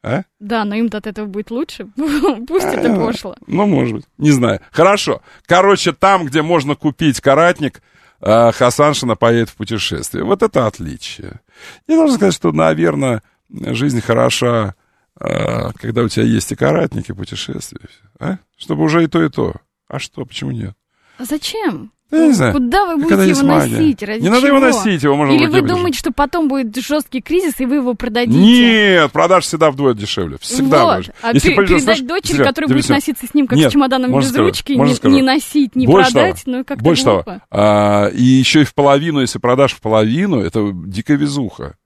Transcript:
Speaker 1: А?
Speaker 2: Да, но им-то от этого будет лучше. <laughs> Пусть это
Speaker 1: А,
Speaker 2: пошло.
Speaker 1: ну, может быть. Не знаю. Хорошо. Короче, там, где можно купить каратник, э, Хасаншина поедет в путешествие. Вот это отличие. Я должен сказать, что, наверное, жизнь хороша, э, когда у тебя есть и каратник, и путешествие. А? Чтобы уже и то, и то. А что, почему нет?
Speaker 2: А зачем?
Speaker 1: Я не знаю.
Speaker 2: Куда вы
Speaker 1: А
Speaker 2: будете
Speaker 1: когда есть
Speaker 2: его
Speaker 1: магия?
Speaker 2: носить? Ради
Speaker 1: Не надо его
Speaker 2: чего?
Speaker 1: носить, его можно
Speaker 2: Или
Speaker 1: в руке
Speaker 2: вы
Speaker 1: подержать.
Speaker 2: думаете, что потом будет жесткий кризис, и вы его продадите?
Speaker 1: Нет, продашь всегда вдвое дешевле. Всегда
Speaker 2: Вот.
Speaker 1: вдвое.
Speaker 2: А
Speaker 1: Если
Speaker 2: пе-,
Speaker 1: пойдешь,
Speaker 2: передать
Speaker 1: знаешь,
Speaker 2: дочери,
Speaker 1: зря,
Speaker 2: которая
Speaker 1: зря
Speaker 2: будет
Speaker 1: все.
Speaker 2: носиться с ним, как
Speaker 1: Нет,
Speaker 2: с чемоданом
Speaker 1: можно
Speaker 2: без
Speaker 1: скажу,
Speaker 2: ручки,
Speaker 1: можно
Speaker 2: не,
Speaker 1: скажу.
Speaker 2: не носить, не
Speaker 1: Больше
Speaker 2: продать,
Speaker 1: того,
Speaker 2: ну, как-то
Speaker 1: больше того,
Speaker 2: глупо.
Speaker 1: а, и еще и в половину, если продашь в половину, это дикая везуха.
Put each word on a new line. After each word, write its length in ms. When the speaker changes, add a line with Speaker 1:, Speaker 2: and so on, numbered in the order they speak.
Speaker 1:
А? 200
Speaker 2:
Да, 240
но 120
им-то 240
от 80
этого 180
будет 260
лучше. 420
<laughs> 540
Пусть 200
это 260
Speaker 1:
А, 120
Speaker 2:
пошло. 300
Speaker 1:
ну, 200
может 280
быть. 100
Не 140
знаю. 300
Хорошо. 500
Короче, 460
там, 340
где 160
можно 340
купить 440
каратник, 640
э, 320
Хасаншина 640
поедет 320
в 60
путешествие. 680
Вот 200
это 220
отличие. 760
Я 80
должен 180
сказать, 180
что, 200
наверное, 680
жизнь 460
хороша, 760
э, 540
когда 300
у 40
тебя 160
есть 300
и 20
каратник, 540
и 40
путешествие. 680
А? 160
Чтобы 260
уже 200
и 40
то, 140
и 60
то. 280
А 100
что, 260
почему 260
нет? 200
Speaker 2:
А 80
зачем? 680
Speaker 1:
Я 140
не 80
знаю. 200
Speaker 2:
Куда 320
вы 80
Speaker 1:
А 20
Speaker 2:
будете 140
Speaker 1:
когда 160
есть 140
Speaker 2:
его 120
Speaker 1:
магия? 260
Speaker 2:
носить? 240
Ради 220
Speaker 1:
Не 60
надо 180
его 100
Speaker 2:
чего? 100
Speaker 1:
носить, 360
его 120
можно 160
Speaker 2:
Или 100
Speaker 1:
в 0
руке 100
Speaker 2:
вы 100
Speaker 1:
подержать. 160
Speaker 2:
думаете, 220
что 120
потом 360
будет 280
жесткий 460
кризис, 380
и 80
вы 80
его 180
продадите? 460
Speaker 1:
Нет, 720
продашь 320
всегда 260
вдвое 240
дешевле. 480
Всегда 440
Speaker 2:
Вот. 160
Speaker 1:
вдвое. 200
Speaker 2:
А 120
Speaker 1:
Если 160
Speaker 2:
пе-, 60
Speaker 1:
пойдешь, 140
Speaker 2:
передать 20
Speaker 1:
знаешь, 180
Speaker 2:
дочери, 360
Speaker 1:
зря, 80
Speaker 2:
которая 220
Speaker 1:
зря 100
Speaker 2:
будет 80
Speaker 1:
все. 100
Speaker 2:
носиться 320
с 80
ним, 100
как 140
Speaker 1:
Нет, 100
Speaker 2:
с 40
чемоданом 360
Speaker 1:
можно 180
Speaker 2:
без 60
Speaker 1:
скажу, 140
Speaker 2:
ручки, 260
Speaker 1:
можно 160
Speaker 2:
не, 60
Speaker 1:
скажу. 200
Speaker 2:
не 60
носить, 540
не 100
Speaker 1:
Больше 280
Speaker 2:
продать, 320
Speaker 1:
того, 120
Speaker 2:
ну, 80
как-то 180
Speaker 1:
больше 200
того, 140
Speaker 2:
глупо. 240
Speaker 1:
а, 560
и 160
еще 380
и 20
в 100
половину, 460
если 180
продашь 360
в 80
половину, 580
это 340
дикая 440
везуха. 580